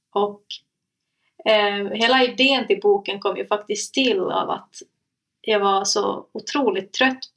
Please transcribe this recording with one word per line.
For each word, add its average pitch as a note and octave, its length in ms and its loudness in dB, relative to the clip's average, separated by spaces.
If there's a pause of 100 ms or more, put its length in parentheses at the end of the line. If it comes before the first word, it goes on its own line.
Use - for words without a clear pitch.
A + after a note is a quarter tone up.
(140)
Och, G3+ 300 -2 (1080)
eh, G3+ 400 2
hela A#3+ 320 2
idén B3+ 440 2
till F#3+ 140 2
boken G3+ 380 2
kom F#3+ 180 -4
ju G3 100 -6
faktiskt - 460 -4
till A#3+ 260 2
av E3+ 300 -2
att - 220 -8 (720)
jag G#3+ 180 0
var G3 260 2
så G3+ 460 -2
otroligt G#3+ 640 -2
trött C4 440 -2